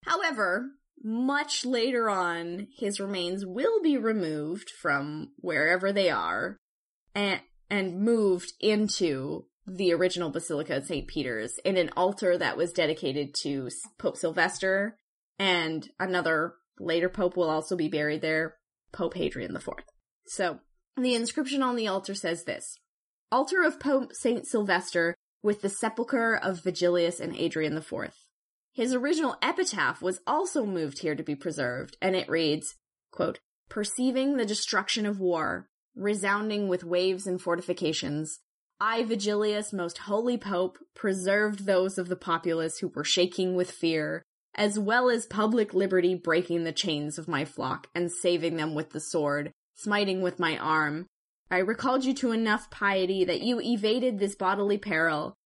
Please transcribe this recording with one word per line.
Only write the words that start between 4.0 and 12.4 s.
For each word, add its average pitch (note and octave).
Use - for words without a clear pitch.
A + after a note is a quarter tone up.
from D3+
wherever F3
they G3
are G#2+
and, G3+
and F#3+
moved G#3
into F3
the F#3
original F3
Basilica D#3+
of C#3
Saint C#3+
Peter's B2
in F#3+
an F3
altar F#3
that E3+